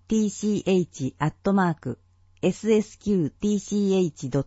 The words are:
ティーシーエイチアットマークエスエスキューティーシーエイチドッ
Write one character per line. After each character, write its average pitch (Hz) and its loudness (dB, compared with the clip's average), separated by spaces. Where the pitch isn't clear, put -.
テ 220 0
ィ 214 2
ー - -4
シ - -6
ー - -4
エ 185 4
イ 180 2
チ - -8
ア 147 -2
ッ - -4
ト 196 2
マ 185 4
ー - -2
ク 123 -10
エ 180 2
ス 208 -2
エ 214 4
ス - -20
キ 208 -2
ュ 180 2
ー - -
テ - -4
ィ 208 0
ー 202 -2
シ - -6
ー 196 2
エ 190 4
イ 175 0
チ - -10
ド 139 0
ッ 135 -4